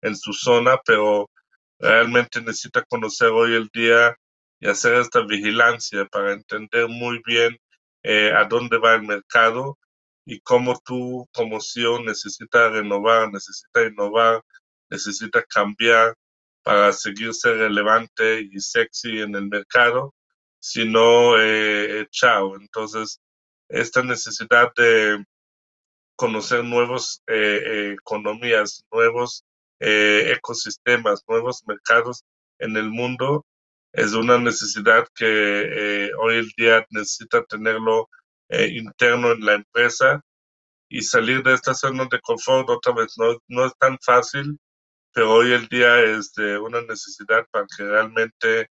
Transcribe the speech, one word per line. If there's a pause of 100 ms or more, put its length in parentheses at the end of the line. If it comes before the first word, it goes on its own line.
en
su
zona,
pero (480)
realmente
necesita
conocer
hoy
el
día (420)
y
hacer
esta
vigilancia
para
entender
muy
bien, (460)
eh,
a
dónde
va
el
mercado (460)
y
cómo
tú
como
C
E
O
necesita
renovar,
necesita
innovar, (480)
necesita
cambiar (480)
para
seguir
ser
relevante
y
sexy
en
el
mercado, (460)
si
no,
eh,
eh,
chao.
Entonces, (480)
esta
necesidad
de (920)
conocer
nuevos,
eh,
eh,
economías,
nuevos, (360)
eh,
ecosistemas,
nuevos
mercados (380)
en
el
mundo, (480)
es
una
necesidad
que,
eh,
hoy
el
día
necesita
tenerlo, (420)
eh,
interno
en
la
empresa (680)
y
salir
de
esta
zona
de
confort
otra
vez.
No, (120)
no
es
tan
fácil, (520)
pero
hoy
el
día
es
de
una
necesidad
para (100)
que
realmente